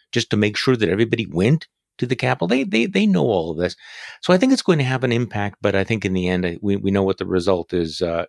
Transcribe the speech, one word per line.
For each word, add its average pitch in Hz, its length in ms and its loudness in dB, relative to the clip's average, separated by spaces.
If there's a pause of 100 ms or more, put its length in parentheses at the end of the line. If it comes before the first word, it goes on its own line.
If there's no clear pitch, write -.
(120)
just - 200 -4
to 107 60 2
make 104 200 0
sure 131 180 2
that 110 140 0
everybody 110 360 0
went 107 420 2 (320)
to 135 60 -2
the 123 100 -4
Capitol. 127 320 -2
They, 254 160 0
they, 208 240 0
they 196 180 0
know 180 200 2
all 87 260 0
of 76 60 -6
this. 87 180 -2 (460)
So 180 120 2
I 185 40 6
think 262 140 2
it's 262 100 2
going 165 180 2
to 135 60 0
have 131 180 -2
an 127 80 0
impact, 107 500 -2
but 101 140 2
I 98 80 2
think 107 220 -2
in 95 80 0
the 90 140 0
end, 90 180 0
I, 85 160 -4
we, 101 160 0
we 98 140 -2
know 98 120 2
what 98 160 0
the 92 80 -6
result 90 460 0
is, 82 280 -2
uh, 85 280 -2